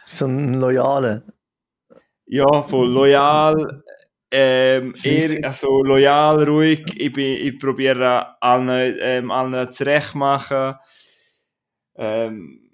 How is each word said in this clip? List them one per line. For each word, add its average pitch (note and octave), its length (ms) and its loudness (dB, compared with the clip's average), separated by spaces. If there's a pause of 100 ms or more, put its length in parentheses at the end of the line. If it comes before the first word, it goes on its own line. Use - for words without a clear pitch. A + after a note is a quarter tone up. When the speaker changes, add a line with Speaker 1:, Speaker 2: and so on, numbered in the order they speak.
Speaker 1:
So - 200 -8
ein C3 300 -2
Loyaler. C3 640 0 (1040)
Speaker 2:
Ja, C#3+ 380 2
voll B2+ 260 0
loyal, C#3+ 920 2 (480)
ähm, C3 640 2
Speaker 1:
Schliessig. D3+ 480 -2
Speaker 2:
ehr-, B2+ 40 -6
also C3+ 360 0
loyal, C#3+ 600 4
ruhig. D3+ 420 2 (140)
Ich B2+ 140 -4
bin, C3+ 240 -4
ich C#3 220 -6
probiere B2+ 800 -2
allen, B2+ 580 0
ähm, B2+ 300 -4
allen B2+ 420 -6
zurecht C#3+ 440 -2
machen. C3+ 580 -2 (1200)
Ähm, G#2+ 640 -8 (140)